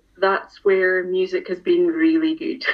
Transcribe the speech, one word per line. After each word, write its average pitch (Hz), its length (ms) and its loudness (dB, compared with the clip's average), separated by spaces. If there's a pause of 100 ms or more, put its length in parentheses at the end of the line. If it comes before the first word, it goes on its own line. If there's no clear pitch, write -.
(180)
that's - 480 -2
where 185 400 2
music 185 420 -4
has - 140 -6
been 349 260 2
really 320 480 2
good, - 380 -8